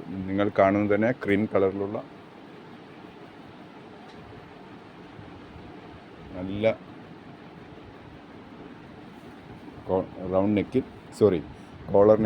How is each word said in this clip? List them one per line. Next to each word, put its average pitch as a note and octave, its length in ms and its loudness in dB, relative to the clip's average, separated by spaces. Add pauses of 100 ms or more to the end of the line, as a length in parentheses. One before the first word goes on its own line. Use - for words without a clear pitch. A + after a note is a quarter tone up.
(280)
നിങ്ങൾ G2 180 2 (120)
കാണുന്നത് G2+ 360 6
തന്നെ A2 160 6 (140)
ക്രീം G2+ 180 4 (100)
കളറിലുള്ള G2 440 2 (4000)
നല്ല G2 260 -4 (3250)
കോ-, F#2 200 2 (240)
റൗണ്ട് G2+ 260 4
നെക്കിൽ, B2 260 0 (340)
സോറി, F#2 220 6 (500)
കോളർ G#2 360 10